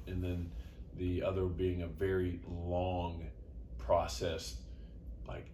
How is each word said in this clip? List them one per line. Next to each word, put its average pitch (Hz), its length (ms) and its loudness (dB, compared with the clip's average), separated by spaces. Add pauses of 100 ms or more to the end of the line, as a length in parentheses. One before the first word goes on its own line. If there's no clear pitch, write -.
and 92 180 0
then 87 260 0 (460)
the 90 260 2
other 95 220 4
being 90 380 2
a 82 40 -2
very 92 640 2
long 87 760 0 (520)
process, 85 800 2 (720)
like, - 280 -8